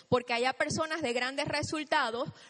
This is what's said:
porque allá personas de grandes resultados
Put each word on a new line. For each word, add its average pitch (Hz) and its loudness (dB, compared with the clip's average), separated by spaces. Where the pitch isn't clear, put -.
porque 247 2
allá 240 2
personas 311 -2
de 240 0
grandes 262 -2
resultados 302 0